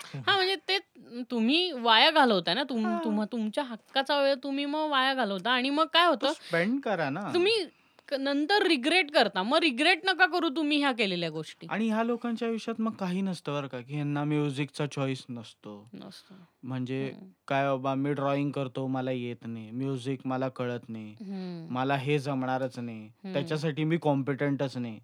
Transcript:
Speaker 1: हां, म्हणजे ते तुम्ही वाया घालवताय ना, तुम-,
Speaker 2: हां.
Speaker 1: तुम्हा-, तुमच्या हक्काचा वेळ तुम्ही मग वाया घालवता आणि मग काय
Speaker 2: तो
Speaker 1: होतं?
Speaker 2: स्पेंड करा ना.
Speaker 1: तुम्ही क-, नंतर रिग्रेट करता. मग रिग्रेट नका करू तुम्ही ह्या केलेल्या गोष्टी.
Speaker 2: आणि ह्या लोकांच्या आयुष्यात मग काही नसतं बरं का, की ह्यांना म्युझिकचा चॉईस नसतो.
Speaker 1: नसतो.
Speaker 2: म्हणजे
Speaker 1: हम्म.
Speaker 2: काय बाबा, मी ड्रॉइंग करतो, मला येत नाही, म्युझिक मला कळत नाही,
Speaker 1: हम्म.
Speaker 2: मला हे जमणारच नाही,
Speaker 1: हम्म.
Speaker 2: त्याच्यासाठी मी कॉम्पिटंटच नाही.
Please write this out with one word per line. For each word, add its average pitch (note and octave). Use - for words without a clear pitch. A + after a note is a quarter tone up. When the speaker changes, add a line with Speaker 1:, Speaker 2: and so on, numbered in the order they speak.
Speaker 1:
हां, G4
म्हणजे F#4+
ते F#4+
तुम्ही C#4
वाया A#3+
घालवताय A3+
ना, B3+
तुम-, A#3+
Speaker 2:
हां. E4
Speaker 1:
तुम्हा-, G#3+
तुमच्या A3+
हक्काचा C4+
वेळ C#4
तुम्ही C#4
मग D4+
वाया C4+
घालवता G#3
आणि B3+
मग D4+
काय E4
Speaker 2:
तो F4
Speaker 1:
होतं? C4+
Speaker 2:
स्पेंड G#3+
करा E3+
ना. F#3+
Speaker 1:
तुम्ही F4+
क-, -
नंतर C#4+
रिग्रेट D#4
करता. A3
मग B3+
रिग्रेट D#4
नका F#4+
करू E4
तुम्ही D4
ह्या C#4+
केलेल्या F#3
गोष्टी. D#3
Speaker 2:
आणि G#3
ह्या A3
लोकांच्या A#3
आयुष्यात A3+
मग A3
काही F#3+
नसतं F3
बरं C#3+
का, B2
की B2+
ह्यांना D3
म्युझिकचा D3
चॉईस C3+
नसतो. A2
Speaker 1:
नसतो. -
Speaker 2:
म्हणजे C3
Speaker 1:
हम्म. F#3+
Speaker 2:
काय C#3
बाबा, C3+
मी C#3
ड्रॉइंग C#3
करतो, C3+
मला C3
येत A#2+
नाही, A2+
म्युझिक C3
मला C3
कळत B2
नाही, A2
Speaker 1:
हम्म. F3+
Speaker 2:
मला C3
हे C#3+
जमणारच C3
नाही, A2+
Speaker 1:
हम्म. F#3
Speaker 2:
त्याच्यासाठी D#3
मी D#3+
कॉम्पिटंटच C#3
नाही. A#2